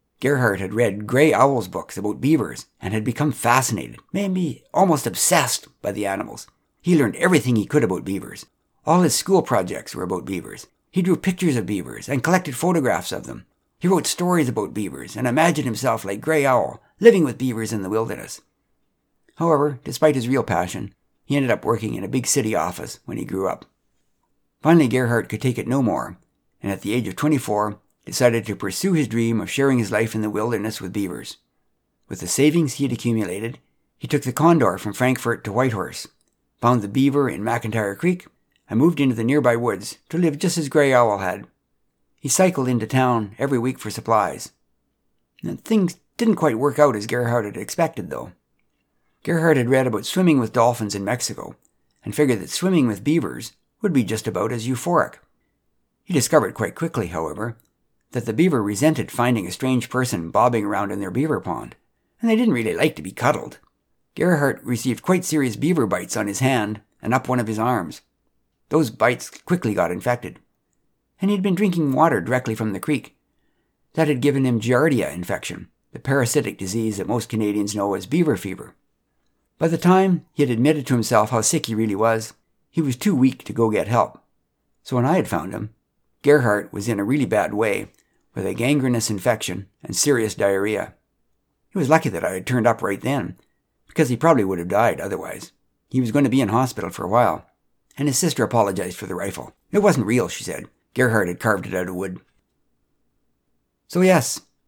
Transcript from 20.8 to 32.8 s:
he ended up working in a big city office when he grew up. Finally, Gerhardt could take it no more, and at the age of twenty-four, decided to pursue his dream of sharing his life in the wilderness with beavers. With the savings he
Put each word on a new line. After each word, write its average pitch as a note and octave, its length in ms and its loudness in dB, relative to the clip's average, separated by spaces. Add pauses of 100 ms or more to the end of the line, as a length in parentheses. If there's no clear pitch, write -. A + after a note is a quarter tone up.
he C#3 120 -2
ended C3 140 0
up G#2 140 -2
working A2+ 300 -2
in G2+ 100 -6
a - 40 -8
big B2 180 -2
city - 280 0
office E2 500 -4
when - 140 -10
he - 60 -6
grew F#2+ 240 -4
up. - 160 -8 (960)
Finally, D#3+ 260 6
Gerhardt A#2 420 0
could G#2+ 140 -6
take A#2+ 160 0
it - 80 -6
no C3+ 160 0
more, F2 360 -2 (440)
and G2 80 -4
at F#2+ 120 -6
the G2+ 120 -2
age A2+ 140 -2
of F2+ 80 -8
twenty-four, G#2+ 640 0 (240)
decided A#2 400 2
to G2+ 120 -6
pursue G#2+ 360 -2
his D3+ 160 2
dream A2+ 320 0
of G2+ 100 -6
sharing C3+ 280 2
his G#2 140 -2
life A2 220 0
in A2 80 -2
the G#2+ 80 -2
wilderness A2 500 -4
with F#2 120 -8
beavers. F2+ 460 -6 (680)
With F2+ 120 -10
the F2 60 -10
savings D3+ 480 2
he C#3 100 -4